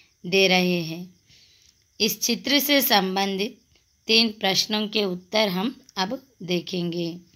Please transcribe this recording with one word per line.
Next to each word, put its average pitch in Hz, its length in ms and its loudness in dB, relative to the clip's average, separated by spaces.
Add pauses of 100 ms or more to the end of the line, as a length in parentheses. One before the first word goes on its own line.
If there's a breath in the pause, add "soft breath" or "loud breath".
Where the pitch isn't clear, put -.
(260 soft breath)
दे 190 220 4
रहे 180 340 2
हैं। 165 360 -12 (800 soft breath)
इस 214 200 0
चित्र 240 380 0
से 277 220 4
संबंधित 196 800 0 (460)
तीन 226 220 4
प्रश्नों 208 600 -2
के 214 160 -2
उत्तर 196 440 -2
हम 190 320 -4 (180)
अब 208 240 -2 (200)
देखेंगे। 175 800 -4 (160)